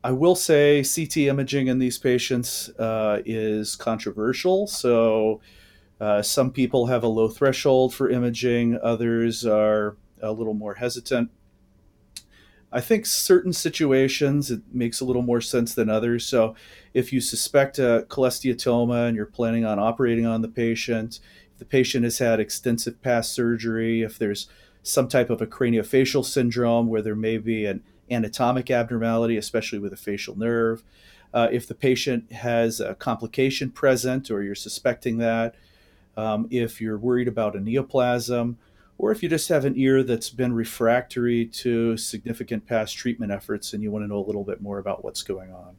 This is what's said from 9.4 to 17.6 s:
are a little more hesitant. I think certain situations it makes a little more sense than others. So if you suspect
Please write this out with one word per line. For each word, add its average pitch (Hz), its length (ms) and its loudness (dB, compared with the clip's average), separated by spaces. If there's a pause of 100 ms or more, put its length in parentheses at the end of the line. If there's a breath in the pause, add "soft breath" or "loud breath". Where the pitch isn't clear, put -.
are 107 520 2 (240)
a 110 120 -4
little 110 220 -4
more 104 200 -6
hesitant. 120 560 -4 (1400 soft breath)
I 123 60 0
think 220 240 0
certain 185 480 2
situations 139 1000 0
it 110 120 -4 (100)
makes 117 280 -4
a 131 40 -4
little 123 180 0
more 120 200 0
sense 117 320 -2
than 110 160 0
others. 117 340 0
So 113 320 2 (380 loud breath)
if 123 180 0
you 131 80 0
suspect 139 580 0